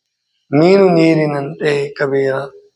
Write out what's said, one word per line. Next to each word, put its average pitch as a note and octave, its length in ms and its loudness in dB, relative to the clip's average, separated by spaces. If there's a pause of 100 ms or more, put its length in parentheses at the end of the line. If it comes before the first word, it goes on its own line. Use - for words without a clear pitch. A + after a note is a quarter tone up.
(520)
ಮೀನು F#3 360 4
ನೀರಿನಂತೆ D3+ 1000 -2
ಕಬೀರ. C3+ 460 -4 (420)